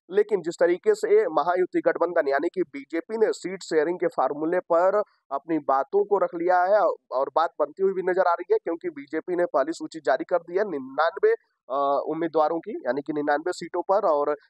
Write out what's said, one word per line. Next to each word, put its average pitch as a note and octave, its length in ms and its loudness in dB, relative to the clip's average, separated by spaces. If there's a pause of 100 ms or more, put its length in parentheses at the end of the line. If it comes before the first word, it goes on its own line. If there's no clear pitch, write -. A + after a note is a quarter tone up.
(100)
लेकिन G#3 300 0
जिस E3 200 -6
तरीके F3+ 340 2
से G#3 340 2
महायुति F3 580 0
गठबंधन E3 420 0
यानी C#3+ 200 0
कि F3+ 140 -4
बीजेपी E3 560 -8
ने A3 140 4
सीट F3+ 300 -8
शेयरिंग E3 360 0
के E3+ 80 -2
फार्मूले D#3 540 -2
पर F#3 420 2 (300)
अपनी D#3+ 260 -4
बातों C#3+ 460 0
को G3 140 0
रख F3 160 0
लिया F3+ 280 2
है G3 180 4 (300)
और C#3 260 -2
बात E3 140 0 (100)
बनती D3+ 220 -2
हुई F#3+ 100 2
भी F#3 100 0
नजर F#3 200 2
आ F3 100 4
रही F3 200 -2
है, A3 120 2
क्योंकि E3+ 260 -6
बीजेपी D#3 460 -6
ने - 80 2
पहली D3 280 0
सूची D#3 280 -12
जारी C#3+ 240 0
कर F3 140 0
दी E3+ 200 -4
है G#3 120 -2
निन्यानवे, D3+ 640 0 (380)
अ, C#3 380 0
उम्मीदवारों D#3+ 500 0
की, A#3+ 280 -10
यानी C3+ 160 -2
कि D#3 100 -8
निन्यानवे D3+ 400 -2
सीटों F3 300 -8
पर G3 260 0
और D3 280 0 (140)